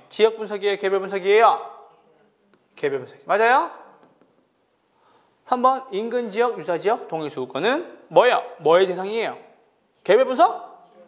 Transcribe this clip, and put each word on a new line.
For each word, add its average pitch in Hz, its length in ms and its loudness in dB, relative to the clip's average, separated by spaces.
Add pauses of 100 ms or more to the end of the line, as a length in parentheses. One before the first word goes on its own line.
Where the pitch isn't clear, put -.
지역 220 280 2
분석이에요? 202 400 -4
개별 196 220 -2
분석이에요? 196 720 2 (1040)
개별 139 240 -4
분석. - 260 -16
맞아요? 240 460 2 (1700)
삼 247 160 -4
번, 254 300 0
인근 226 380 -6
지역, 226 280 -2
유사 170 200 -4
지역, 202 300 -2
동일 156 220 -6
수급권은 165 800 -6
뭐예요? 214 340 4 (160)
뭐의 170 280 4
대상이에요? 185 500 -6 (640)
개별 226 220 4
분석? 254 480 0 (340)